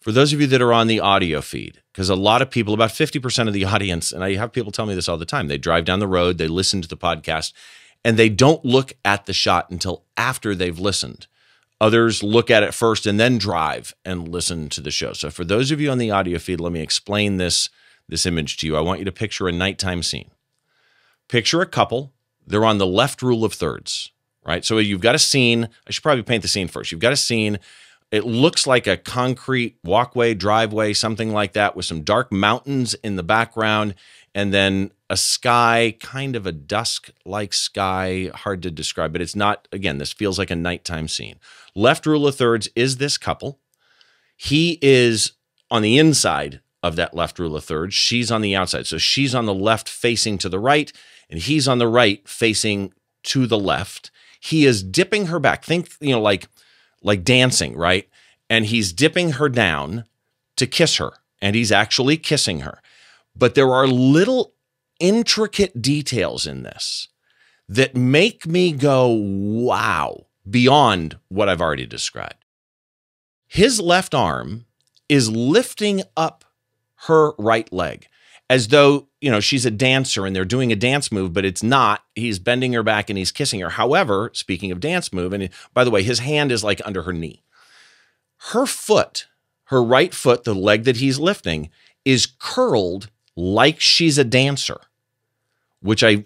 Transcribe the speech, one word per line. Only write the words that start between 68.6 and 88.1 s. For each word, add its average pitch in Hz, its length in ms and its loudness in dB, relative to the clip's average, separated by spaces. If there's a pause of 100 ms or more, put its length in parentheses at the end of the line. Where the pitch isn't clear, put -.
go, 131 380 2
"Wow," 101 1200 -2 (220)
beyond 117 800 4
what 98 200 0
I've 90 140 0
already 73 240 -2
described. 55 600 -12 (1000)
His 226 340 2
left 175 360 2
arm 87 500 -2 (440)
is 131 200 4
lifting 190 720 0 (160)
up 160 280 -4 (580)
her 156 340 4
right 113 340 0
leg 85 360 -6 (420)
as 127 200 4
though, 143 380 6 (140)
you 143 80 -2
know, 107 100 2
she's 127 260 0
a 120 60 2
dancer 131 540 0
and 95 100 -4
they're 95 80 0
doing 123 280 0
a 110 40 2
dance 127 360 0
move, 95 200 -2
but 95 140 0
it's 95 160 -2
not. 113 420 2 (120)
He's 110 240 -4
bending 123 340 0
her 117 80 0
back 107 280 0
and 101 80 -4
he's 92 140 -4
kissing 127 300 -4
her. 85 80 -6
However, 113 640 0
speaking 95 380 -6
of 90 80 -8
dance 170 340 -4
move, 90 180 -4
and 98 180 -4 (240)
by 127 100 4
the 123 80 2
way, 101 100 2
his 117 180 0
hand 143 320 0
is, 110 120 -2
like, 101 200 -2
under 92 200 -6
her 90 100 -6
knee. 82 300 -10 (920)